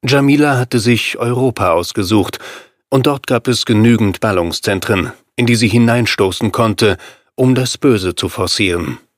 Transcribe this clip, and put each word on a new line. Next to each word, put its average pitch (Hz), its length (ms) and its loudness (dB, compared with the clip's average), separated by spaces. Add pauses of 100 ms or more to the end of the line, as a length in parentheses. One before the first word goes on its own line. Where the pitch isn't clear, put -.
Djamila 143 540 4
hatte 123 220 -2
sich 113 380 0
Europa 120 540 0
ausgesucht, 90 680 0 (500)
und 135 180 0
dort 139 180 -4
gab 120 220 -2
es 123 180 0
genügend 110 540 2
Ballungszentren, 95 920 -2 (220)
in 123 100 0
die 120 100 2
sie 113 140 0
hineinstoßen 113 840 0
konnte, 107 460 0 (380)
um 131 200 2
das 127 220 -2
Böse 95 380 0
zu - 120 -6
forcieren. 87 720 -4 (200)